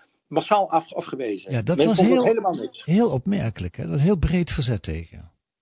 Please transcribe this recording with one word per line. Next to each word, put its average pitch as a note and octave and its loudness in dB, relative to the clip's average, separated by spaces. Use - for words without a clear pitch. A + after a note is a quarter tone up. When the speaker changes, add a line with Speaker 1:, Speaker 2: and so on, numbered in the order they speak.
Speaker 1:
massaal F#3 0
af-, - 0
afgewezen. A2+ -6
Speaker 2:
Ja, A#2+ -2
dat E3 0
Speaker 1:
Men C#3 6
Speaker 2:
was A3+ 4
Speaker 1:
vond F#3 6
het A#3+ 4
Speaker 2:
heel, B3 2
Speaker 1:
helemaal G#3+ 2
niks. A#2+ -10
Speaker 2:
heel G#3 4
opmerkelijk, B2+ -4
hè? - -10
Dat E3 -6
was D3 0
heel F#3+ 4
breed F3 0
verzet A#2+ -2
tegen. E2 -10